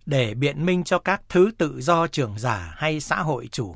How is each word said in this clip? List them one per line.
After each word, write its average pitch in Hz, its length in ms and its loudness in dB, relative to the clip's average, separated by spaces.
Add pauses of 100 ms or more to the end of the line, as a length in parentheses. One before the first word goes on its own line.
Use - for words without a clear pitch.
để 127 280 0
biện 143 320 0
minh 180 180 2
cho 180 140 2
các 185 300 0
thứ 185 300 6
tự 143 220 -2
do 165 260 2
trưởng 113 320 -4
giả 104 380 -4
hay 156 240 -2
xã 208 160 -2
hội 147 360 -2
chủ 95 220 -6